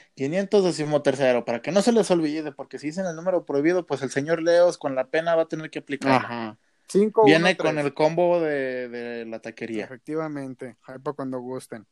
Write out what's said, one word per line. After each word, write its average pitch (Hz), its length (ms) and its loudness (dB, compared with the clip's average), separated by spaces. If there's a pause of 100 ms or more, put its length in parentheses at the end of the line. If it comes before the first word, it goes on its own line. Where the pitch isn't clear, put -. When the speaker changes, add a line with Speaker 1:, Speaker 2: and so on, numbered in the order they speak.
(140)
Speaker 1:
Quinientos 190 500 2
decimotercero, 139 800 2
para 117 180 -4
que 143 80 -6
no 196 100 4
se 233 120 4
les 214 180 4
olvide, 156 400 0
porque 131 300 -14
si 143 80 -6
dicen 185 180 -6
el 165 80 -6
número 170 320 -2
prohibido, 165 400 0
pues 135 160 -6
el 131 80 -4
señor 160 320 -2
Leos 170 340 4
con 139 200 -6
la 131 100 -2
pena 165 300 0
va 165 60 4
a 160 60 -4
tener 156 220 -8
que - 80 -10
aplicar. 139 320 -4 (140)
Speaker 2:
Ajá. 117 340 -8 (300)
Cinco 214 360 4
Speaker 1:
Viene 175 260 6
Speaker 2:
uno 180 80 0
Speaker 1:
con 156 180 -2
Speaker 2:
tres. 147 100 -2
Speaker 1:
el 139 80 -6
combo 170 460 2
de, 131 480 -4
de 120 380 -10
la 113 140 -10
taquería. 110 440 -8
Speaker 2:
Efectivamente, 135 920 -10 (100)
ahí 131 120 -16
pa' 139 140 -6
cuando 131 260 -6
gusten. 123 540 -12